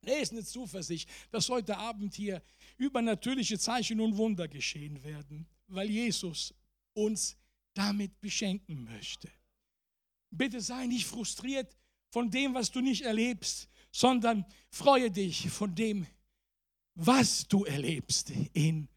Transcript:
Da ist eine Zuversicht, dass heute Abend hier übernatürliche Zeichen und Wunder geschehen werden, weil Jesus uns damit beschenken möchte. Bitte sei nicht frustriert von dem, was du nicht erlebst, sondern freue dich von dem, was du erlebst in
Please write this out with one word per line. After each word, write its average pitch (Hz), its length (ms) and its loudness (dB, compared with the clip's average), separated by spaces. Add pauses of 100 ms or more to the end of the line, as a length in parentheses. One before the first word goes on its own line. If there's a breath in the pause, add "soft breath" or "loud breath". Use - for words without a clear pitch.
Da 240 100 -2
ist 269 200 0
eine 226 120 -8
Zuversicht, 175 640 -8 (220 loud breath)
dass 220 180 0
heute 214 280 0
Abend 208 380 -6
hier 190 280 -6 (340 loud breath)
übernatürliche 240 840 0
Zeichen 226 420 0
und 220 160 4
Wunder 202 300 2
geschehen 147 560 -6
werden, 151 440 -12 (200)
weil 196 240 -4
Jesus 208 640 -2 (400)
uns 214 420 0 (380)
damit 202 460 -2
beschenken 190 640 -4
möchte. - 440 -12 (1000)
Bitte 233 300 -4
sei 247 260 -6
nicht 240 200 0
frustriert 254 680 -6 (340)
von 240 200 0
dem, 262 240 0
was 240 160 0
du 254 100 -2
nicht 254 220 2
erlebst, 226 680 -2 (220 soft breath)
sondern 233 540 4 (260 loud breath)
freue 254 400 6
dich 185 400 -2
von 196 240 -4
dem, 208 320 0 (880)
was 233 540 6
du 202 160 6
erlebst 147 680 -2 (200)
in 156 440 2